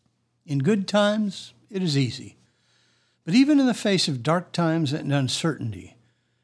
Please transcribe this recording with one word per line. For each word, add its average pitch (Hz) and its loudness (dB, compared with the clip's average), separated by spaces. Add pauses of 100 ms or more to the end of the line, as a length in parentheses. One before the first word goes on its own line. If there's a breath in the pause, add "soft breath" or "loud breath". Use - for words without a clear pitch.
(460)
In 143 -2
good 190 0
times, 208 0 (160)
it 190 -6
is 147 0
easy. 120 -4 (880)
But 165 -2
even 277 6
in 262 4
the 240 2
face 196 0
of 127 -4
dark 170 -2
times 160 0
and 151 -4
uncertainty, 120 -4 (480)